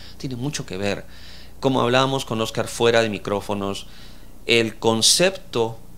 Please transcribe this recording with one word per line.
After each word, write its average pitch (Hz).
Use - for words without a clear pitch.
tiene 131
mucho 131
que 92
ver. 101
Como 131
hablábamos 131
con 113
Oscar 110
fuera 117
de 113
micrófonos, 101
el 113
concepto 117